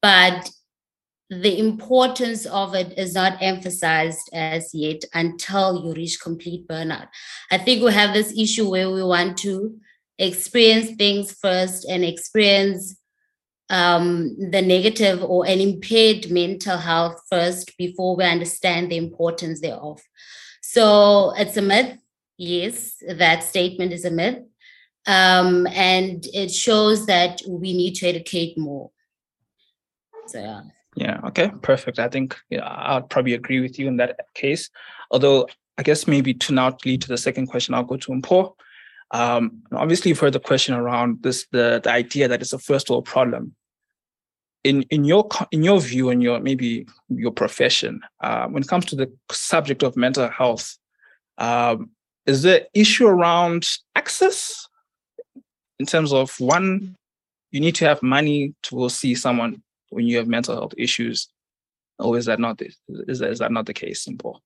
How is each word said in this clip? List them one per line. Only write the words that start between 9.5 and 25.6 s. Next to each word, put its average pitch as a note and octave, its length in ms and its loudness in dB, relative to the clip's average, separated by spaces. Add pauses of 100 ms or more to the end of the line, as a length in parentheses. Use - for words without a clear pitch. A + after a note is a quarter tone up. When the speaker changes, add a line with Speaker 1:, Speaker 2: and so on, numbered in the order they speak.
Speaker 1:
experience A3 760 2
things G3+ 340 0
first F#3 580 -4
and F3+ 160 -2
experience, G3 920 0 (720)
um, F3 680 2 (140)
the F#3+ 100 2
negative F#3+ 600 2
or F3+ 240 0
an F#3+ 140 2
impaired G#3 720 2
mental F3+ 460 -2
health E3 520 -2
first F3+ 480 -2
before F3+ 380 -4
we F#3 80 0
understand E3+ 680 -2
the E3+ 60 -4
importance E3 640 -4
thereof. D3+ 420 -10 (600)
So G#3 720 6
it's G3+ 200 -2
a F#3+ 60 0
myth. G#3+ 340 2 (420)
Yes, F3+ 580 -6 (100)
that E3 380 2
statement F3+ 480 -2
is F3 120 -10
a F3+ 60 -2
myth. F#3 320 -2 (640)
Um, F#3 600 4